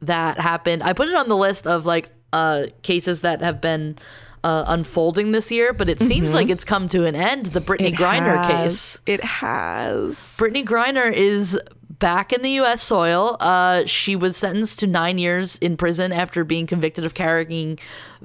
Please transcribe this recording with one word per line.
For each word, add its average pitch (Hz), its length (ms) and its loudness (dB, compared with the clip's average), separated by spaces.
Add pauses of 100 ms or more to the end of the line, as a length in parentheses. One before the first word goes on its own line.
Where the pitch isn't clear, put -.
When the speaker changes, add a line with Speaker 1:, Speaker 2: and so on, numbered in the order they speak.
Speaker 1:
that 165 360 -2
happened. 170 440 0
I 180 100 2
put 285 160 0
it 359 60 0
on 277 120 2
the 220 80 2
list 196 320 0
of, 165 180 0
like, 170 220 0 (260)
uh, 156 320 0 (160)
cases 175 400 -2
that 170 220 -2
have 165 180 -4
been, 156 340 -2 (480)
uh, 160 220 0
unfolding 170 680 0
this 220 180 0
year, 233 200 2
but 196 160 -2
it 165 140 0
seems 226 280 2
Speaker 2:
Mm-hmm. 156 80 2
Speaker 1:
like - 120 2
it's 175 160 -2
come 190 220 0
to 175 180 2
an 156 100 0
end, 226 320 0
the 175 140 -2
Brittany 190 280 0
Speaker 2:
It 165 60 -4
Speaker 1:
Griner 180 480 2
Speaker 2:
has. 170 540 0
Speaker 1:
case. - 80 -20
Speaker 2:
It 202 180 -2
has. 110 1160 -4
Speaker 1:
Brittany 226 260 0
Griner 233 480 2
is 196 460 2 (400)
back 185 340 2
in 247 80 0
the 262 120 0
U 269 120 4
S 233 160 2
soil. 180 580 2
Uh, 180 460 4
she - 300 -2
was 180 200 0
sentenced 208 440 -2
to 208 80 0
nine 180 320 0
years 180 400 -2
in 175 180 0
prison 175 340 0
after 170 320 -2
being 165 220 -2
convicted 160 400 -2
of 160 80 -6
carrying 165 640 -2 (480)